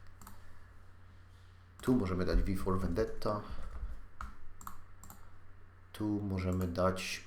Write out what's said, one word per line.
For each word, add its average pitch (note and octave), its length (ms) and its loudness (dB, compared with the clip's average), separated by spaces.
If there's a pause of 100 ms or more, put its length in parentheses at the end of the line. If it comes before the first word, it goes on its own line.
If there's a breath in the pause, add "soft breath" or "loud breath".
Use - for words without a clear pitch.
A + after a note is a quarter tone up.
(1800 loud breath)
Tu C3 140 6
możemy F2+ 300 4
dać E2 160 6
V G2 140 4
for F#2 240 4
Vendetta. G2+ 640 2 (2500 loud breath)
Tu G#2 280 2
możemy F#2 460 2
dać F2+ 600 2